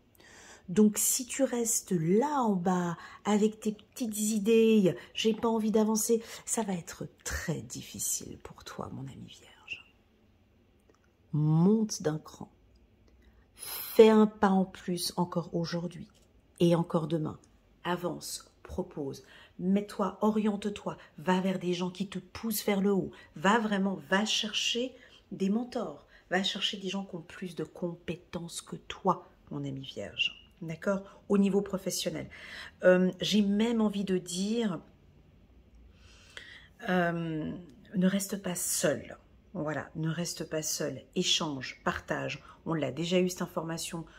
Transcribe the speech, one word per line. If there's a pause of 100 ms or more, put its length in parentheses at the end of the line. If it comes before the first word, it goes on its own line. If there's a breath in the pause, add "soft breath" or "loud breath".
(680 loud breath)
Donc,
si
tu
restes
là
en
bas, (280 loud breath)
avec
tes
petites
idées, « (180 loud breath)
j'ai
pas
envie
d'avancer », (240 loud breath)
ça
va
être (160)
très
difficile
pour
toi,
mon
ami
vierge. (1400)
Monte
d'un
cran. (1080 soft breath)
Fais
un
pas
en
plus
encore
aujourd'hui (540)
et
encore
demain. (420)
Avance, (100)
propose, (320 loud breath)
mets-toi,
oriente-toi, (220 loud breath)
va
vers
des
gens
qui
te
poussent
vers
le
haut. (260 loud breath)
Va
vraiment,
va
chercher (380 loud breath)
des
mentors, (240 soft breath)
va
chercher
des
gens
qui
ont
plus
de
compétences
que
toi, (220)
mon
ami
vierge. (220)
D'accord ? (260 loud breath)
Au
niveau
professionnel. (540 loud breath)
Euh,
j'ai
même
envie
de
dire, (2000 loud breath)
euh, (420)
ne
reste
pas
seul. (340)
Voilà,
ne
reste
pas
seul. (120)
Échange,
partage. (240 loud breath)
On
l'a
déjà
eu
cette
information (140 loud breath)